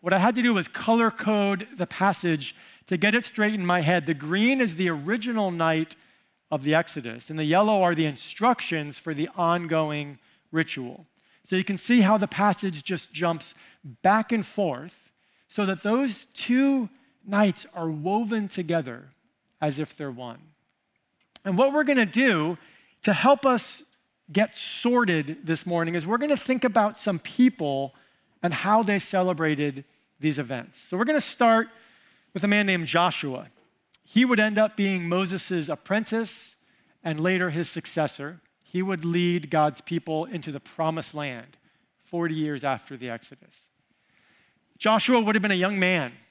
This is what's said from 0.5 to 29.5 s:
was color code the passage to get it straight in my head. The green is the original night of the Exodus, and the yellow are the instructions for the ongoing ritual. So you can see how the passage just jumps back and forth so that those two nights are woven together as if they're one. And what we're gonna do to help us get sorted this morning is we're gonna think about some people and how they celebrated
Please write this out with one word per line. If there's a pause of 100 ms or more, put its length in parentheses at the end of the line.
was
color
code
the
passage (320)
to
get
it
straight
in
my
head.
The
green
is
the
original
night (540)
of
the
Exodus,
and
the
yellow
are
the
instructions
for
the
ongoing (340)
ritual. (380)
So
you
can
see
how
the
passage
just
jumps (480)
back
and
forth (380)
so
that
those
two (380)
nights
are
woven
together (500)
as
if
they're
one. (1040)
And
what
we're
gonna
do (440)
to
help
us (480)
get
sorted
this
morning
is
we're
gonna
think
about
some
people (480)
and
how
they
celebrated (360)